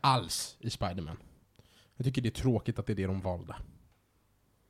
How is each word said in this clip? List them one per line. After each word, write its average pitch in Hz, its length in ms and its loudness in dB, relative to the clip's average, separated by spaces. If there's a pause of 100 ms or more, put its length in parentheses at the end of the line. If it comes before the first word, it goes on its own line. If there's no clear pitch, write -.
alls 123 600 2
i 117 100 -4
Spider-Man. 92 460 -4 (800)
Jag 123 100 -2
tycker 131 160 0
det 117 60 2
är - 140 -4
tråkigt 117 360 2
att - 80 -4
det 113 60 0
är 101 40 -2
det 95 100 0
de 95 140 0
valde. 90 360 -4 (1120)